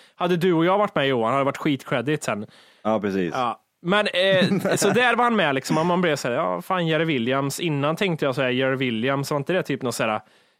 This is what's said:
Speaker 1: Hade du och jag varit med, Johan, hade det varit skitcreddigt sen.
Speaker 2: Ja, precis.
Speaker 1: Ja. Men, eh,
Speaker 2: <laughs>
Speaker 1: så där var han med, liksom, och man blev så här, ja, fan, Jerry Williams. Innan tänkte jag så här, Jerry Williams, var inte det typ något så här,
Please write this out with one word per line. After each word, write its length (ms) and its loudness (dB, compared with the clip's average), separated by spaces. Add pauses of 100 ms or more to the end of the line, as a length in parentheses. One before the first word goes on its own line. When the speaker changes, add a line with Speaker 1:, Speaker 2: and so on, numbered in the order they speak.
(160)
Speaker 1:
Hade 220 0
du 160 2
och 120 4
jag 120 4
varit 180 0
med, 120 2
Johan, 240 0
hade 100 2
det 40 0
varit 120 -2
skitcreddigt 680 -2
sen. 220 -4 (380)
Speaker 2:
Ja, 160 0
precis. 360 0
Speaker 1:
Ja. 260 -4 (200)
Men, 260 2
eh, 520 2
Speaker 2:
<laughs> 160 0
Speaker 1:
så 140 2
där 260 2
var 80 2
han 120 2
med, 200 2
liksom, 220 -2
och 80 2
man 160 2
blev 140 2
så 120 -4
här, 80 -2
ja, 260 -2
fan, 260 -2
Jerry 180 2
Williams. 540 -2
Innan 360 0
tänkte 300 -2
jag 100 0
så 60 0
här, 80 0
Jerry 260 0
Williams, 560 -2
var 60 0
inte 160 -4
det 100 0
typ 180 -6
något 140 -4
så 80 -2
här, 180 -2 (380)